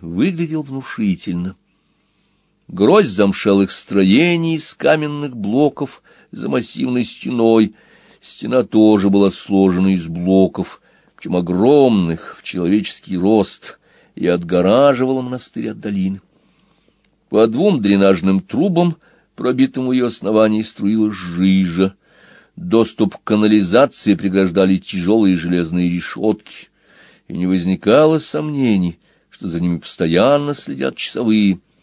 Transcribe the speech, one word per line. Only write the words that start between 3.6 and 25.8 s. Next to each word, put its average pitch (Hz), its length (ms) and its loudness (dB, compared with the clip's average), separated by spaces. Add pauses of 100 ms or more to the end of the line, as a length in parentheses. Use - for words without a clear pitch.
строений 160 880 0
из - 180 -12
каменных 147 640 -2
блоков 131 680 -2 (300)
за - 160 -10
массивной 127 560 -4
стеной. 113 680 0 (460)
Стена - 440 -4
тоже 107 460 4
была 98 200 4
сложена 95 640 0
из 82 120 -4
блоков, 90 760 0 (360)
причём - 200 -6
огромных, 92 1040 0
в - 40 -20
человеческий 92 760 -4
рост, 98 600 -2 (360)
и - 120 -6
отгораживала 117 960 0
монастырь 120 480 -10
от 110 100 -14
долины. 98 400 -4 (1080)
По 110 180 2
двум 143 340 0
дренажным 98 600 2
трубам, 170 560 -2 (380)
пробитым 127 540 -2
в 127 40 -2
её 123 140 0
основании, 107 560 0
струилась 107 520 -2
жижа. 92 800 0 (600)
Доступ 104 600 0
к - 80 -20
канализации 107 920 2
преграждали 95 640 0
тяжёлые 95 580 0
железные 87 540 -2